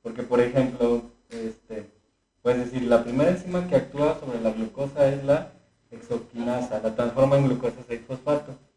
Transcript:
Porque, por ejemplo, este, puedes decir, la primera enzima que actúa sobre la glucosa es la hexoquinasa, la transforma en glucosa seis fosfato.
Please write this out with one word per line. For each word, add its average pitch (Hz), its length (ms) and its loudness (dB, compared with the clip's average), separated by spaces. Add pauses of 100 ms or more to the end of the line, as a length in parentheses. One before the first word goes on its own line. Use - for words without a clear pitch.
Porque, 123 220 -10
por 123 160 2
ejemplo, 123 640 2 (260)
este, 117 640 -12 (500)
puedes 123 300 0
decir, 127 160 -4
la 117 160 6
primera 135 300 2
enzima 180 340 -4
que 185 80 -4
actúa - 460 2
sobre 123 200 -6
la 113 120 0
glucosa 139 560 0
es 139 160 -2
la 143 260 2 (400)
hexoquinasa, 117 920 -6
la 110 140 -2
transforma 135 440 4
en 135 100 4
glucosa 120 300 -2 (100)
seis 117 180 -8
fosfato. 143 480 -4 (220)